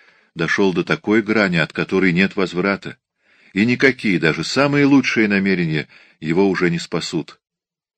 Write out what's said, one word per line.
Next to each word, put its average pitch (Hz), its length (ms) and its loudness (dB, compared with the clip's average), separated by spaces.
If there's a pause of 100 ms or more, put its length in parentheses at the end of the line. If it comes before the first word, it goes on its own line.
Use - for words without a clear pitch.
(340)
дошел 90 380 0
до 85 120 -2
такой 104 380 0
грани, 101 340 0
от 78 160 -2
которой 92 400 0
нет 95 240 0
возврата, 92 600 -4 (560)
и 101 140 2
никакие, 120 540 2
даже 78 240 0
самые 143 400 2
лучшие 131 420 2
намерения 92 600 -2 (320)
его 85 280 0
уже 87 220 0
не 85 80 -2
спасут, - 640 -8 (580)